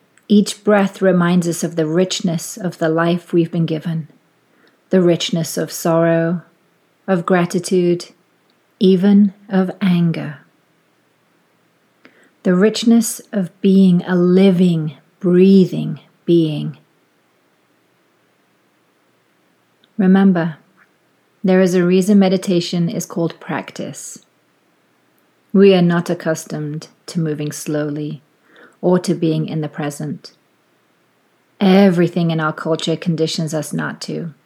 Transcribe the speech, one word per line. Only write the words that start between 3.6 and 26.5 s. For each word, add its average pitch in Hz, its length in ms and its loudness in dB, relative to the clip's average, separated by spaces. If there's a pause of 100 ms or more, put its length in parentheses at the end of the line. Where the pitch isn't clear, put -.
given, 160 420 -6 (840)
the 185 120 2
richness 165 540 -2
of 160 160 -6
sorrow, 165 680 0 (680)
of 180 180 -2
gratitude, 175 800 0 (720)
even 196 560 4 (140)
of 190 220 -2 (100)
anger. 170 600 -2 (2000)
The 185 120 0
richness 226 680 2 (120)
of 190 280 -6
being 190 440 4
a 185 100 -4
living, 180 840 2 (220)
breathing 180 840 2 (240)
being. 156 520 -2 (3250)
Remember, 185 600 2 (880)
there 185 160 4
is 185 140 2
a 180 120 2
reason 185 320 4
meditation 180 720 0
is - 180 -8
called - 320 -6
practice. - 880 -12 (1300)
We 196 220 6
are 175 80 2
not 170 280 0
accustomed 156 800 -8 (180)